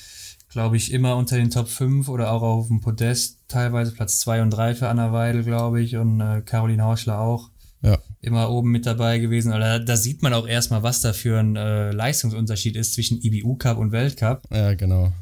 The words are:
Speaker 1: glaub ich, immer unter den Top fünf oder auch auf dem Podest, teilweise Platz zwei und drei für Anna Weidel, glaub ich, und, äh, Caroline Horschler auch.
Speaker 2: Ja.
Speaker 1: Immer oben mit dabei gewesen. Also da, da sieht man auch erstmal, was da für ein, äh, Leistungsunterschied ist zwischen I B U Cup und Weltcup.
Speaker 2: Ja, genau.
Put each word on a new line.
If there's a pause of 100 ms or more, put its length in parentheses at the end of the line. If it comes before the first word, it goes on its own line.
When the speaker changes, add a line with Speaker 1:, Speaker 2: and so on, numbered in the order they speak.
(480)
Speaker 1:
glaub
ich,
immer
unter
den
Top
fünf
oder
auch
auf
dem
Podest, (100)
teilweise
Platz
zwei
und
drei
für
Anna
Weidel,
glaub
ich,
und,
äh,
Caroline
Horschler
auch. (320)
Speaker 2:
Ja. (240)
Speaker 1:
Immer
oben
mit
dabei
gewesen.
Also
da,
da
sieht
man
auch
erstmal,
was
da
für
ein,
äh,
Leistungsunterschied
ist
zwischen
I
B
U
Cup
und
Weltcup.
Speaker 2:
Ja,
genau.